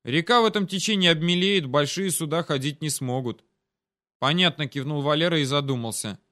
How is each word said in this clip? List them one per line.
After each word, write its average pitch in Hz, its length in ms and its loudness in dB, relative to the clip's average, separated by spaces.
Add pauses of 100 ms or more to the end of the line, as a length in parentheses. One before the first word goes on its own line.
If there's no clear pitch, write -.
«Река 165 380 2
в 226 40 6
этом 208 220 0
течении 190 420 2
обмелеет, 175 560 2
большие 147 460 0
суда 160 320 -2
ходить 143 380 -4
не 156 80 -4
смогут». 127 540 -4 (760)
«Понятно», — 151 480 2
кивнул 143 340 -4
Валера 156 380 2
и 143 40 2
задумался. 127 760 -4 (120)